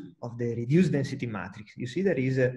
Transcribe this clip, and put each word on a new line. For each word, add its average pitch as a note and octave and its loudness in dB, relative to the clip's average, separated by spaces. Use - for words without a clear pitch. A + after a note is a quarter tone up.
of A#2 -10
the A#2+ -2
reduced C#3 4
density C3+ -2
matrix. G2+ -8
You B2 -6
see E3 -4
there F3 2
is C3 2
a, B2+ 4